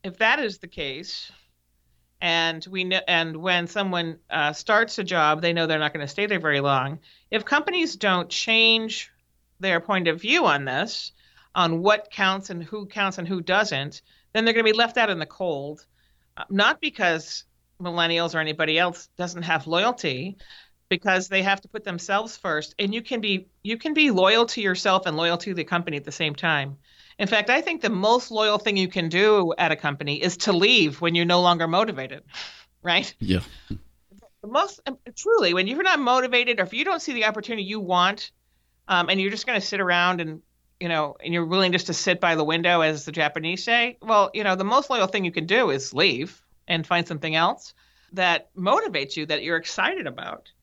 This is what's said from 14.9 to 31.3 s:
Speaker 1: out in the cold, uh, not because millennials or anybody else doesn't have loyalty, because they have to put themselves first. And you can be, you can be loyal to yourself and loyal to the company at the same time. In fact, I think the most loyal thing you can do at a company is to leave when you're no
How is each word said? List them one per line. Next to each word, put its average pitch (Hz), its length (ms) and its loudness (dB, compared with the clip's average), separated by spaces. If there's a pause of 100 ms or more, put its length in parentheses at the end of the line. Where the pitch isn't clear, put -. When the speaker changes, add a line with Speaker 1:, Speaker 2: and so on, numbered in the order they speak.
Speaker 1:
out 226 120 2
in 175 100 -2
the 156 60 -6
cold, 151 600 -6 (520)
uh, - 120 -10
not 208 320 2
because 175 640 -2 (380)
millennials 170 540 -2
or 160 40 0
anybody 156 400 0
else 175 380 0
doesn't 175 260 -6
have 160 240 -2
loyalty, 180 680 -2 (520)
because 185 380 2
they 190 140 0
have 196 200 0
to - 60 -20
put 214 160 -12
themselves 202 540 -4
first. 151 400 -4
And 202 160 -2
you 233 80 -4
can 233 180 -6
be, 196 280 -2 (160)
you 220 140 -4
can 311 160 -6
be 302 180 4
loyal 202 360 6
to 233 140 -6
yourself 190 440 0
and 156 120 -2
loyal 170 220 0
to 196 140 -8
the 170 100 -4
company 170 340 -4
at 143 60 -8
the 147 80 -12
same 151 240 -4
time. 143 420 -2 (400)
In 202 100 -2
fact, 214 220 2
I 269 120 4
think 339 200 -4
the 226 80 0
most 226 420 2
loyal 214 260 2
thing 208 200 -2
you 185 100 0
can 170 220 -2
do 185 480 4
at 165 140 2
a 156 40 2
company 143 460 -4
is 175 160 0
to 208 160 0
leave 180 480 4
when 170 140 2
you're 170 100 4
no 175 160 4